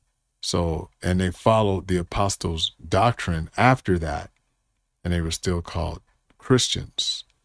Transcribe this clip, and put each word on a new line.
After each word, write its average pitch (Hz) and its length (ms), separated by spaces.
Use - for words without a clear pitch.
So, 87 480
and 92 200
they 92 100
followed 98 560
the 92 80
apostles' 87 800
doctrine 92 720
after 110 440
that, 80 320
and 87 120
they 85 80
were 82 100
still 87 300
called 82 400
Christians. - 840